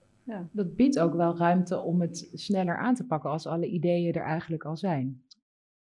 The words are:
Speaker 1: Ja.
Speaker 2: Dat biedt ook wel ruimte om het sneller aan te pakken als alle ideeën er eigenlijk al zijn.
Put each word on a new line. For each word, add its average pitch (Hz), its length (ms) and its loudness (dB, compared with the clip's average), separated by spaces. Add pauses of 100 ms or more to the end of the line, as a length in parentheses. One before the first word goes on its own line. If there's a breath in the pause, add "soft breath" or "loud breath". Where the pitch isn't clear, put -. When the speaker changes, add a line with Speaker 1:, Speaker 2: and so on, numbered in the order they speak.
(300)
Speaker 1:
Ja. 185 220 -10
Speaker 2:
Dat 196 240 -4
biedt - 240 4
ook 160 140 4
wel 170 240 2
ruimte 175 420 4
om 175 220 0
het - 320 -4
sneller 185 440 0
aan 240 180 2
te - 100 -4
pakken 151 240 -2
als 156 180 -4
alle 165 200 -2
ideeën 175 460 2
er 170 100 -4
eigenlijk 160 420 -4
al 160 120 -6
zijn. 135 440 -2 (720)